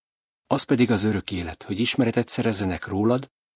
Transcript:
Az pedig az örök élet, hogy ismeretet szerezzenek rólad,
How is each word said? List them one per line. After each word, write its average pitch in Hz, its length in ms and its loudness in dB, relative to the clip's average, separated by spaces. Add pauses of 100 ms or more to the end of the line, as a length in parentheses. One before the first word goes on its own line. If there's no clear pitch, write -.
(480)
Az - 160 2
pedig 120 280 4
az 101 120 2
örök 104 280 -2
élet, 85 320 -8
hogy 95 160 -6
ismeretet 120 480 0
szerezzenek 107 580 0
rólad, 113 460 0 (240)